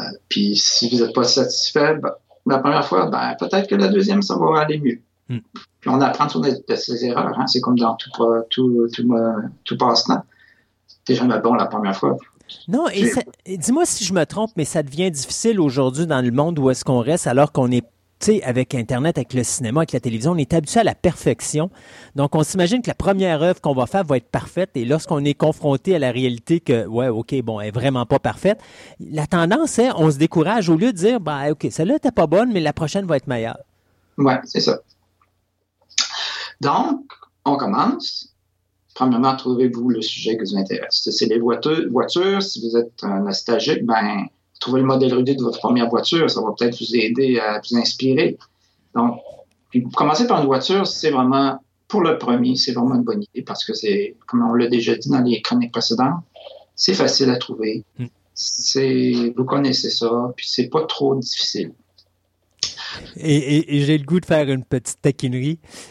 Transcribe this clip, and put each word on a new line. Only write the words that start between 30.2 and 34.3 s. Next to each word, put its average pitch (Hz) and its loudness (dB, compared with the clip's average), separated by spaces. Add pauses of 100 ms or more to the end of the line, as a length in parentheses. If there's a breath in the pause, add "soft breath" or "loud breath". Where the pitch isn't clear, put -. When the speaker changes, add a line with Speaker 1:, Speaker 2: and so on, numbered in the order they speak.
Speaker 2:
au 165 6
lieu 214 2
de 196 -4
dire, 220 2
ben, 147 -2
OK, 156 -4
celle-là 185 0
était 294 0
pas 170 2
bonne, 214 4
mais 190 0
la 151 0
prochaine 185 -4
va 160 2
être - -4
meilleure. 117 -4 (600)
Speaker 1:
Ouais, 131 4